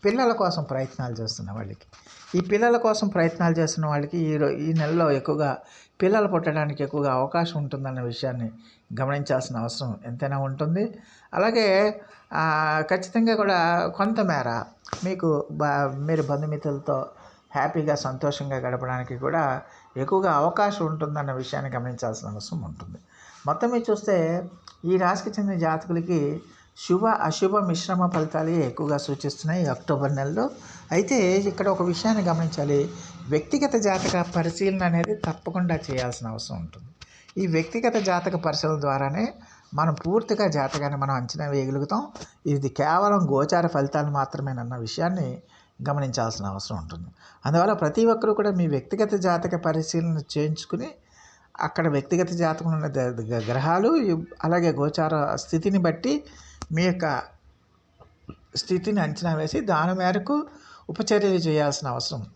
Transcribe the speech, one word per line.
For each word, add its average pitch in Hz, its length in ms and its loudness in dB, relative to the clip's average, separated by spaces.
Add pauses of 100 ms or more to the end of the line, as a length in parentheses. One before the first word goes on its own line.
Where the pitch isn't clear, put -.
పిల్లల 233 280 4
కోసం 190 300 0
ప్రయత్నాలు 131 520 -4
చేస్తున్న 110 380 -8
వాళ్ళకి, 104 340 -10 (520)
ఈ - 20 2
పిల్లల 214 360 4
కోసం 214 320 2
ప్రయత్నాలు 170 460 2
చేస్తున్న 160 320 0
వాళ్ళకి 147 320 0
ఈ 156 180 0
రో-, 147 140 4
ఈ 147 220 -2
నెలలో 160 380 2
ఎక్కువగా 143 480 0 (440)
పిల్లలు 208 260 4
పుట్టడానికి 151 540 0
ఎక్కువగా 143 300 0
అవకాశం 165 460 0
ఉంటుందన్న 135 420 -4
విషయాన్ని 120 500 -4 (500)
గమనించాల్సిన 135 560 0
అవసరం 113 500 -6
ఎంతైనా 135 320 -4
ఉంటుంది. 156 600 -2 (360)
అలాగే, 208 680 4 (320)
ఆ, 156 580 2
ఖచ్చితంగా 220 440 2
కూడా 175 520 4
కొంతమేర 175 760 0 (400)
మీకు 165 460 0
బా-, 143 440 0
మీరు 151 280 0
బంధుమిత్రులతో 143 840 -2 (460)
హ్యాపీగా, 147 420 0
సంతోషంగా 139 600 -4
గడపడానికి 127 600 -4
కూడా 135 460 0 (340)
ఎక్కువగా 185 360 2
అవకాశం 170 540 2
ఉంటుందన్న 151 460 -4
విషయాన్ని 135 380 -6
గమనించాల్సిన 120 580 -6
అవసరం 104 340 -8
ఉంటుంది. 85 360 -12 (480)
మొత్తం 233 240 0
మీద 240 200 0
చూస్తే 180 540 2 (400)
ఈ 180 120 2
రాశికి 196 440 0
చెందిన 196 180 0
జాతకులకి 165 840 0 (460)
శుభ, 190 180 4
అశుభ 190 500 2
మిశ్రమ 180 500 0
ఫలితాలే 160 460 0
ఎక్కువగా 147 460 0
సూచిస్తున్నాయి 147 640 -2
ఈ 160 40 2
అక్టోబర్ 139 500 0
నెలలో. 160 340 -2 (420)
అయితే 196 440 4
ఇక్కడ 196 320 0
ఒక 190 140 2
విషయాన్ని 202 400 2
గమనించాలి, 156 680 2 (380)
వ్యక్తిగత 247 480 2
జాతక 190 480 2 (120)
పరిశీలన 185 460 0
అనేది 170 320 2
తప్పకుండా 175 600 -2
చేయాల్సిన 127 540 -4
అవసరం 110 280 -8
ఉంటుంది. 85 320 -12 (560)
ఈ - 20 0
వ్యక్తిగత 226 500 0
జాతక 185 400 0
పరిశీలన 156 440 -2
ద్వారానే 143 540 -2 (400)
మనం 156 200 2
పూర్తిగా 214 540 0
జాతకాన్ని 143 500 -2
మనం 139 160 0
అంచనా 131 320 -4
వేయగలుగుతాం. 143 600 -2 (400)
ఇది 139 220 0
కేవలం 180 600 2
గోచార 156 360 4
ఫలితాలు 147 440 0
మాత్రమేనన్న 135 640 -4
విషయాన్ని 139 680 -4 (480)
గమనించాల్సిన 123 560 -2
అవసరం 98 320 -6
ఉంటుంది. 82 300 -10 (380)
అందువల్ల 170 260 4
ప్రతి 196 340 2
ఒక్కరూ 226 280 4
కూడా 214 160 2
మీ 180 160 2
వ్యక్తిగత 196 480 0
జాతక 175 420 2
పరిశీలన 165 600 0 (200)
చేయించుకుని 156 520 -4 (720)
అక్కడ 160 280 0
వ్యక్తిగత 170 420 0
జాతకంలో 165 460 0
ఉన్న 156 100 -2
ద-, 135 260 0
ద-, 117 320 -4
గ్రహాలు, 165 520 2
ఇ-, 180 280 2 (200)
అలాగే 170 280 4
గోచార 151 640 0
స్థితిని 190 420 0
బట్టి 214 460 0 (480)
మీ 160 100 2
యొక్క 175 400 0 (1300)
స్థితిని 190 440 0
అంచనా 160 340 -2
వేసి 156 260 -2
దాని 180 340 2
మేరకు 202 520 0 (440)
ఉపచర్యలు 202 440 2
చేయాల్సిన 151 540 2
అవసరం 120 480 -4